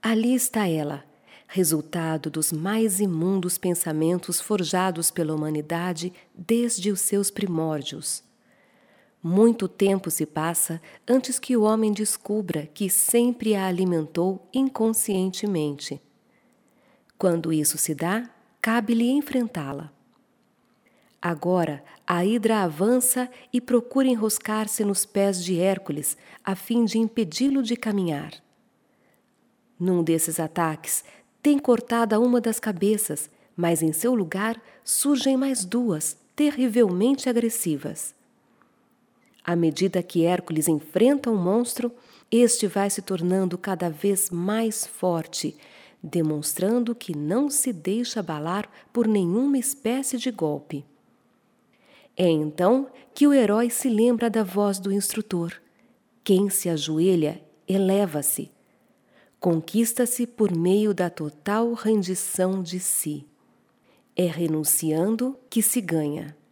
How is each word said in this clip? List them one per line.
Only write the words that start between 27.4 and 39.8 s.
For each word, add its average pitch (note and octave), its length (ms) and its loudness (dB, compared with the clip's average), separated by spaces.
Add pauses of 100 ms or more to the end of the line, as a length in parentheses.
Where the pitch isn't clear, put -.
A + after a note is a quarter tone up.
de A#3 140 -2
caminhar. F#3 580 -2 (1400)
Num F3 240 2
desses E3 380 0
ataques, D#3+ 640 -4 (360)
tem D4 180 4
cortada A#3 640 2
uma B3 200 4
das A3 180 -2
cabeças, G3+ 720 -2 (260)
mas E3+ 240 2
em D#3+ 120 2
seu A#3+ 200 0
lugar G#3+ 480 -2 (220)
surgem C4+ 540 2
mais C4 280 0
duas, G3 540 -2 (160)
terrivelmente B3 920 2
agressivas. G3 840 -2 (1300)
À F3 120 -2
medida E3+ 480 2